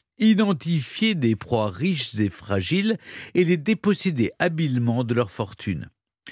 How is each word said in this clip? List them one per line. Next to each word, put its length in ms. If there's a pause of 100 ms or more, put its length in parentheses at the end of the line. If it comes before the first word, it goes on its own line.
(180)
identifier 960
des 220
proies 340
riches 480
et 100
fragiles 720 (340)
et 120
les 120
déposséder 800
habilement 680
de 100
leur 160
fortune. 580 (440)